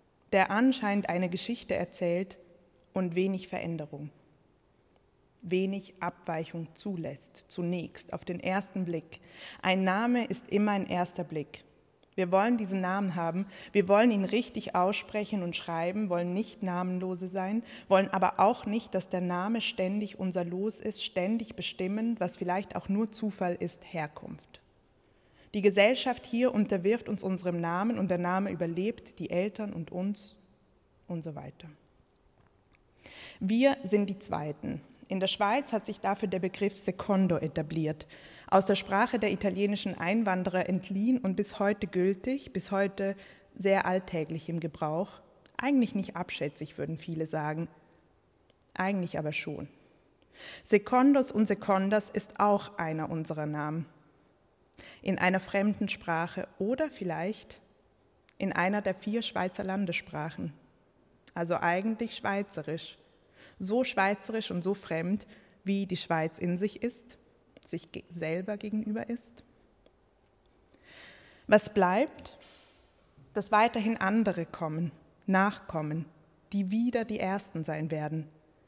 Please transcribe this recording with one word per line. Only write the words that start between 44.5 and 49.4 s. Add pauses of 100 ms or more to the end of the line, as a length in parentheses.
Gebrauch. (360)
Eigentlich
nicht
abschätzig,
würden
viele
sagen. (1040)
Eigentlich
aber
schon. (960)